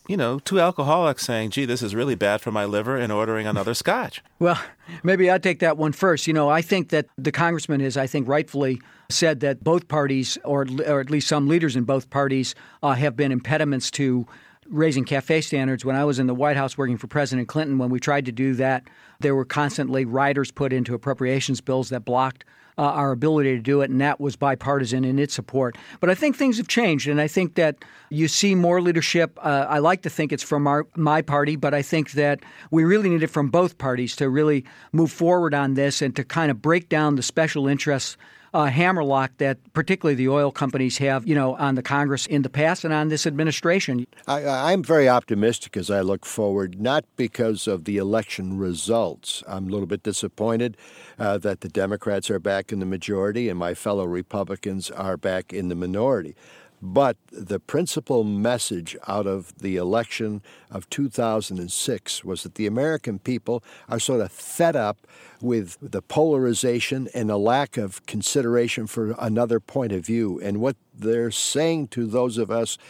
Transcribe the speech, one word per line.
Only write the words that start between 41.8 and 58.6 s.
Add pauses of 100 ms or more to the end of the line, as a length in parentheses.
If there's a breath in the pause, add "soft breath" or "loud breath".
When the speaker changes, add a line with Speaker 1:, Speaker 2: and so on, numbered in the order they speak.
Speaker 2:
Congress
in
the
past
and
on
this
administration. (220 loud breath)
Speaker 3:
I,
I'm
very
optimistic
as
I
look
forward,
not (100)
because
of
the
election
results.
I'm
a
little
bit
disappointed, (420 loud breath)
uh,
that
the
Democrats
are
back
in
the
majority
and
my
fellow
Republicans
are
back
in
the
minority. (480 loud breath)
But (140)
the
principal
message (100)